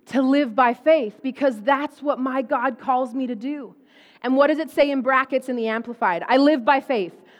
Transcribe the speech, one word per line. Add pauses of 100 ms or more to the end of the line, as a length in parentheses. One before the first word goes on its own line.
to
live
by
faith
because
that's
what
my
God
calls
me
to
do." (460)
And
what
does
it
say
in
brackets
in
the
Amplified?
"I
live
by
faith, (280)